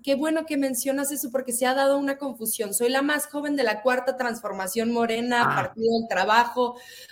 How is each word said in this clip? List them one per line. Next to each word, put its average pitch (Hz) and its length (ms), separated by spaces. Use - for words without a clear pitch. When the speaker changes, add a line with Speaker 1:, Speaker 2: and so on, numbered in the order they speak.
Speaker 1:
qué 277 140
bueno 311 300
que 311 100
mencionas 277 560
eso 285 180
porque 254 220
se 240 140
ha 254 80
dado 277 240
una 277 200
confusión. 220 560
Soy 240 140
la 262 140
más 294 260
joven 285 300
de 262 60
la 214 180
Cuarta 254 340
Transformación 226 800
Morena, 233 500
Speaker 2:
Ah. - 120
Speaker 1:
Partido 226 440
del 226 80
Trabajo, 233 720